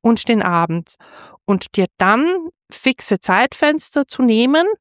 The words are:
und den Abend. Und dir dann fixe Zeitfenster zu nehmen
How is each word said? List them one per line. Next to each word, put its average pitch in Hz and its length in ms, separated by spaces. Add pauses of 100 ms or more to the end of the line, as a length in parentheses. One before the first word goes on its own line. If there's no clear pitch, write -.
und 226 280
den 220 140
Abend. 170 520 (500)
Und - 320
dir 185 100 (120)
dann 320 500 (220)
fixe - 500
Zeitfenster 277 880
zu - 160
nehmen 254 440 (140)